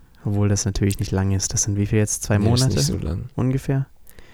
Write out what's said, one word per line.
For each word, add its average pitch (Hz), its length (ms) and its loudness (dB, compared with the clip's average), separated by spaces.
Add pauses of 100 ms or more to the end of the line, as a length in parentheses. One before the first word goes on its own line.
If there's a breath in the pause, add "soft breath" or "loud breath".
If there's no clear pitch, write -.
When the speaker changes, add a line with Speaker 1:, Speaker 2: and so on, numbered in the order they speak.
(240 soft breath)
Speaker 1:
Obwohl 104 240 2
das 101 160 0
natürlich 98 340 0
nicht 101 140 -6
lang 95 200 2
ist. 95 200 -2
Das - 120 -2
sind 101 120 -2
wie 101 100 2
viel 110 120 2
jetzt? - 240 0
Zwei 104 160 2
Speaker 2:
Nee, 110 120 4
das 120 100 4
ist 131 60 4
Speaker 1:
Monate? 104 100 0
Speaker 2:
nicht 139 100 2
so 98 120 -2
lang. 87 260 -4 (120)
Speaker 1:
Ungefähr? 135 500 0 (480 loud breath)